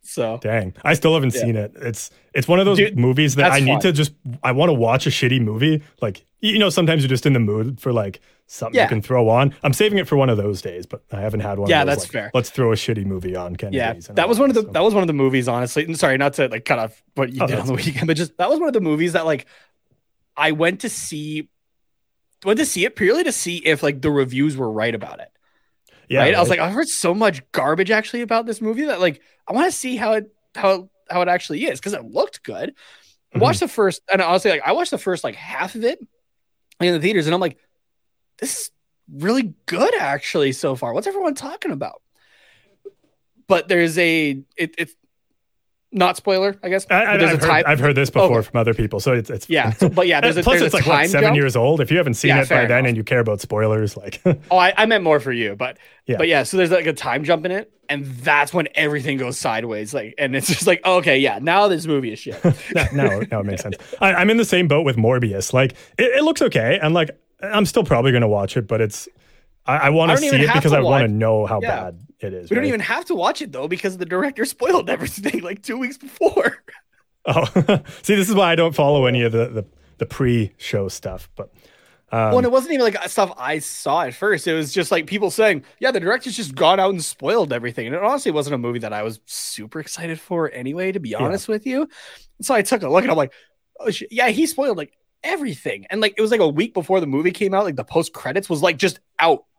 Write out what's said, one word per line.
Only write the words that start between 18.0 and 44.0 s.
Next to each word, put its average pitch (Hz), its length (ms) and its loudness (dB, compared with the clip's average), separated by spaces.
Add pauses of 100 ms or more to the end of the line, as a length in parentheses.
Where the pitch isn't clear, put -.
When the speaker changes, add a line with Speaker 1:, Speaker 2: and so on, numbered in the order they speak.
Speaker 1:
but 156 100 2
just, 165 200 -6
that 180 120 0
was 311 100 2
one 330 80 0
of 269 60 -2
the 220 80 2
movies 160 320 0
that, 165 120 0
like, 147 220 -2 (880)
I 156 140 2
went 170 300 0
to 233 80 -6
see, 151 600 -10 (960)
went 220 160 6
to 320 80 4
see 185 180 0
it - 100 -2
purely 233 280 4
to 302 80 0
see 175 260 -6
if, 151 260 2
like, 143 180 -2
the 151 100 0
reviews 135 460 0
were 123 140 -2
right 110 220 -2
about 101 260 -10
it. - 100 -18 (800)
Speaker 2:
Yeah, - 120 0
Speaker 1:
Right? 147 160 6
I 180 40 2
was 175 120 4
Speaker 2:
right. 175 80 0
Speaker 1:
like, 160 100 0
"I've 202 60 -6
heard 302 120 -2
so 175 280 -2
much 202 260 0 (100)
garbage 165 380 0
actually 220 320 -2
about 233 240 -2
this 226 160 -8
movie 226 240 -4
that, 226 140 -2
like, 175 220 0 (260)
I - 60 -8
wanna 330 180 2
see 254 240 -6
how 220 180 0
it, 214 180 -4 (220)
how, 190 360 0 (200)
how 180 140 0
it 175 40 0
actually 175 380 -2
is," 185 160 -6
'cause 202 120 -6
it - 120 -10
looked - 380 -4
good. 120 320 -10 (580)
I - 60 -2
watched 262 180 4
Speaker 2:
Mm-hmm. 359 80 -2
Speaker 1:
the - 80 -6
first, 196 280 0 (120)
and 190 80 2
honestly, 180 300 2
like, 156 120 0
I 151 100 0
watched 339 180 -2
the 269 80 -4
first, 185 240 -4
like, 113 100 -6
half - 400 -10
of 220 100 -8
it 254 160 -2 (800)
in 175 140 2
the 165 60 0
theaters, 175 260 2
and 160 80 0
I'm 180 80 0
like, 170 160 -4 (800)
"This - 220 -8
is - 120 -12 (400)
really 196 440 -2 (100)
good 277 300 0
actually 143 560 -2
so 135 240 -4
far. 120 180 -8
What's 208 140 -4
everyone 381 260 -2
talking 294 380 -10
about?" 135 320 -10 (1400)
But 175 200 2
there's 170 300 2
a, 156 460 0 (140)